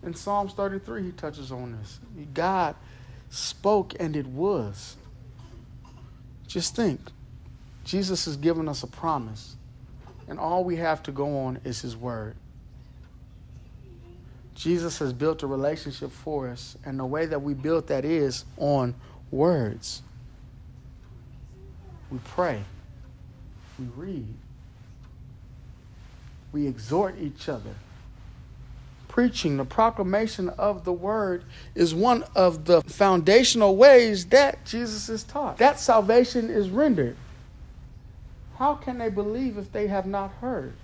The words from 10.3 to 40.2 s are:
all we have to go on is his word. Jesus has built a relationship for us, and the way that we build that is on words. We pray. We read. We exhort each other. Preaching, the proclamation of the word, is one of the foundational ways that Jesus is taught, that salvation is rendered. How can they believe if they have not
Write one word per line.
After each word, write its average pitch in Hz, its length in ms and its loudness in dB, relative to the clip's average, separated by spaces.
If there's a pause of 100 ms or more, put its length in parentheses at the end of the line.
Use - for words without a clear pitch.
all 175 260 0
we 175 120 -2
have 160 280 0
to 143 80 -8
go 143 260 -2
on 131 260 -4
is 120 160 -6
his 120 160 -8
word. 113 400 -8 (2250)
Jesus 170 440 -2
has 131 160 -2
built 156 280 0
a 143 40 -6
relationship 139 640 -4
for 139 380 -6
us, - 360 -12
and 135 160 -6
the 131 60 -4
way 151 180 0
that 156 160 -2
we 143 140 -2
build 151 320 0
that 135 180 0
is 147 400 0 (140)
on 131 360 2 (360)
words. 135 720 2 (2000)
We 131 140 -8
pray. 143 380 -2 (1160)
We 127 80 -8 (100)
read. 151 320 -8 (2250)
We 147 140 0
exhort 139 520 -2
each 147 300 -8
other. 107 260 -8 (1300)
Preaching, 208 480 2
the 135 80 0
proclamation 208 880 2
of 196 340 -2
the 180 80 -2
word, 185 520 -2 (300)
is 165 200 4
one 226 280 4 (140)
of 165 300 4
the 170 160 8
foundational 196 960 6
ways 226 500 10
that 269 400 6
Jesus 214 420 -6
is 226 140 -4
taught, 277 360 -6
that 277 220 8
salvation 226 680 6
is 202 180 2
rendered. 190 480 2 (1400)
How 285 160 2
can 254 240 -6
they 233 100 -2
believe 214 480 -2
if 196 160 -10
they 214 140 -2
have 196 200 0
not 196 280 -4